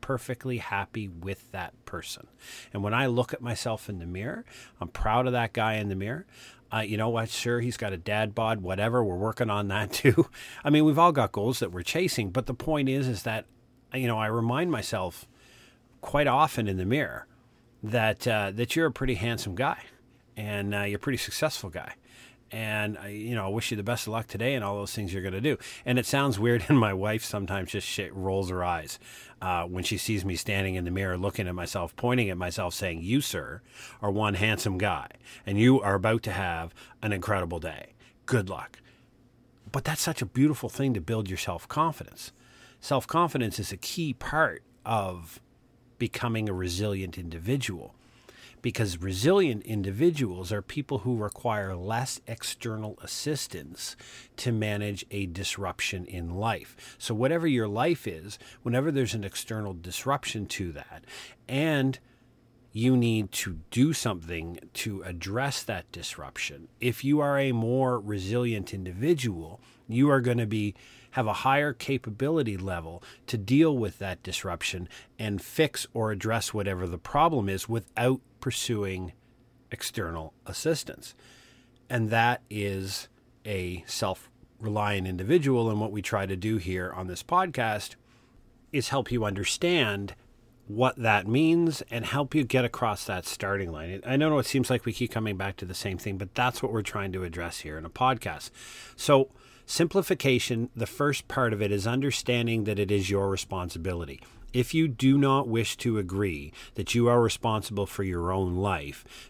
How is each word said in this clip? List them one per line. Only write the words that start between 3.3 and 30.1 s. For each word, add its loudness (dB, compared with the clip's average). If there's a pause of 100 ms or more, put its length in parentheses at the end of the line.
at -8
myself -4
in -6
the -10
mirror, -8 (360)
I'm -6
proud 2
of 2
that 0
guy 2
in -2
the 0
mirror. -4 (460)
Uh, 0
you -2
know 2
what? 0
Sure, 0
he's -2
got -4
a -6
dad 0
bod, 0
whatever. 2
We're 0
working 0
on 0
that 0
<laughs> -2
too. 6 (340)
I 2
mean, 8
we've 6
all 10
got 2
goals 0
that -2
we're -6
chasing, 0
but 0
the -4
point 0
is, 2
is -2
that, -4 (460)
you 0
know, 2
I 2
remind 2
myself -4 (720)
quite 2
often 4
in 0
the 0
mirror 0 (560)
that, 0
uh, 2
that 0
you're 4
a 2
pretty 0
handsome -2
guy, 0 (540)
and, -4
uh, 0
you're 0
a -4
pretty -2
successful -4
guy, -10 (580)
and -2
I, -12
you -6
know, 0
I -2
wish -2
you -2
the -4
best -2
of -6
luck -2
today -2
and -2
all -2
those -6
things -4
you're -4
gonna -4
do. 2 (260)
And 2
it 0
sounds 2
weird, 4
<laughs> -10
and 10
my 4
wife 0
sometimes -4
just -4
sh-, -6
rolls 0
her -2
eyes, -4 (440)
uh, 0
when -4
she -2
sees -2